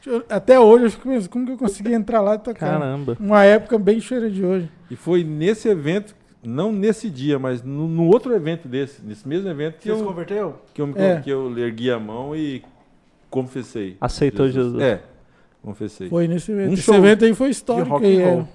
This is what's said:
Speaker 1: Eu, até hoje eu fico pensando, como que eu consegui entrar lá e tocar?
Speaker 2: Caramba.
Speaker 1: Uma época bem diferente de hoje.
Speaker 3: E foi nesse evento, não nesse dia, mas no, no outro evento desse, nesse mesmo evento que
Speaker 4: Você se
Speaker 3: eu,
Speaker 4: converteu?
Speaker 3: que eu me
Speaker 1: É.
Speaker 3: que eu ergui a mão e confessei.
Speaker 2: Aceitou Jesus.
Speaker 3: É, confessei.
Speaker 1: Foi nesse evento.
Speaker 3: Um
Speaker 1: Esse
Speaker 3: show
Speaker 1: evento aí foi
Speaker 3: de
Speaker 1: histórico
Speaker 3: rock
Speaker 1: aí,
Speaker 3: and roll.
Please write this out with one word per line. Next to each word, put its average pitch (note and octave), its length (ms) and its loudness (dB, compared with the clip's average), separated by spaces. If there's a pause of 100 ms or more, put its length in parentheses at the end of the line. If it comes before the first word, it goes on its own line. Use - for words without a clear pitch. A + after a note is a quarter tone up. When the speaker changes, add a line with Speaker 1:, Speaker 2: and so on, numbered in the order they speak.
Speaker 1:
Eu, B3 240 -4
até A#3+ 300 6
hoje A#3 240 10
eu A3 80 2
fico - 160 -12
pensando, A3+ 220 -2
como B3 160 -6
que B3 60 -8
eu B3 60 -10
consegui G#3 340 -4
entrar A3+ 280 0
lá G#3 160 2
e - 20 -8
tocar? F#3+ 400 -4
Speaker 2:
Caramba. C3+ 400 -4
Speaker 1:
Uma G#3 240 4
época G#3+ 340 6
bem G#3 220 2
diferente A3+ 360 -4
de F#3+ 100 -4
hoje. F3+ 260 -2 (180)
Speaker 3:
E B2+ 60 -12
foi E3+ 300 0
nesse E3 440 -2
evento, F#3 460 -2 (300)
não C#3 260 -4
nesse G#3+ 400 -2
dia, C#3 300 -2
mas B2+ 200 -4
no, C#3+ 280 -6
no E3 180 0
outro A#3+ 260 4
evento E3 360 -4
desse, C3 360 -8
nesse G#2+ 220 -14
mesmo F#3 220 -6
evento D#3 320 -8
que - 80 -10
Speaker 4:
Você G#3+ 80 -2
se A3 40 -4
Speaker 3:
eu, G#3 60 -4
Speaker 4:
converteu? F3+ 480 -8 (180)
Speaker 3:
que - 80 -10
eu D3 60 -2
me C#3+ 100 -8
Speaker 1:
É. F#3+ 240 2
Speaker 3:
que C3+ 80 -10
eu C3 300 -4
ergui A#2+ 320 -2
a A#2+ 80 0
mão A#2 380 -10
e C#3+ 260 -8 (680)
confessei. A#2+ 720 -8
Speaker 2:
Aceitou C3+ 480 -2
Jesus. B2 320 -2
Speaker 3:
É, A2 220 0 (580)
confessei. G#2+ 480 -12
Speaker 1:
Foi E3+ 200 0
nesse E3+ 240 -4
evento. G3 180 -2
Speaker 3:
Um F#3 40 0
Speaker 1:
Esse F#3 80 -4
Speaker 3:
show G#3+ 120 4
Speaker 1:
evento G#3 300 8
aí A3+ 100 4
foi C4+ 140 -2
Speaker 3:
de B3 80 -2
Speaker 1:
histórico G#3 340 -4
Speaker 3:
rock G3+ 160 0
Speaker 1:
aí, F#3+ 160 4
Speaker 3:
and F3+ 80 2
roll. E3+ 100 0 (140)